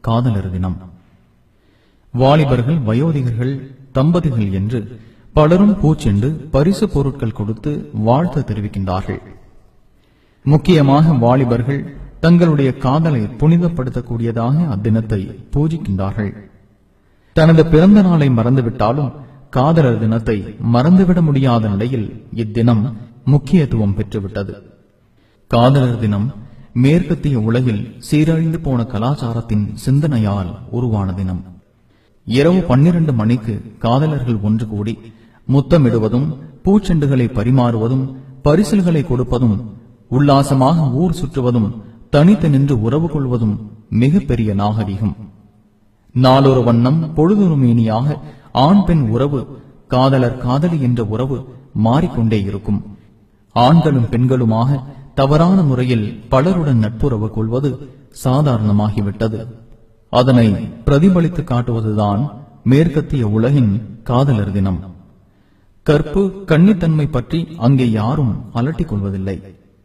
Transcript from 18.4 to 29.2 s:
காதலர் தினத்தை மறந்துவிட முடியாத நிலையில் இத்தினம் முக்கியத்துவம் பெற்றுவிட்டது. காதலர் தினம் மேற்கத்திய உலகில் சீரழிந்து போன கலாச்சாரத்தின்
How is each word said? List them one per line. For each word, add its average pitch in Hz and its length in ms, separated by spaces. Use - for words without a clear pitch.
காதலர் 135 480
தினத்தை 110 580
மறந்துவிட 175 500
முடியாத 135 460
நிலையில் 104 640
இத்தினம் 113 640
முக்கியத்துவம் 127 680
பெற்றுவிட்டது. 101 600
காதலர் 123 500
தினம் 104 340
மேற்கத்திய 147 680
உலகில் 113 560
சீரழிந்து 160 520
போன 131 200
கலாச்சாரத்தின் 113 920